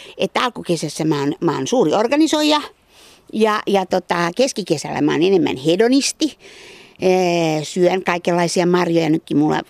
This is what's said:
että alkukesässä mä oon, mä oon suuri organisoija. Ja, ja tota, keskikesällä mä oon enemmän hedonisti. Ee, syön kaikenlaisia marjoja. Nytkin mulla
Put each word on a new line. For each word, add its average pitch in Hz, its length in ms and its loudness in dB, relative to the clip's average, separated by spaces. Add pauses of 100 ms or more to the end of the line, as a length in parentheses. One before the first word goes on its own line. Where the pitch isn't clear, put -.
(180)
että 208 260 -2
alkukesässä 170 640 -6
mä 156 140 0
oon, 139 220 -2
mä 151 140 0
oon 135 120 -6
suuri 208 260 2
organisoija. 294 680 2 (720)
Ja, 214 340 0
ja 196 180 2
tota, 175 500 -2
keskikesällä 151 640 -2
mä 151 100 2
oon 147 120 0
enemmän 170 340 2
hedonisti. 226 800 0 (640)
Ee, 170 640 2
syön 180 400 0
kaikenlaisia 175 640 0
marjoja. 170 440 2
Nytkin 156 280 -2
mulla 151 320 2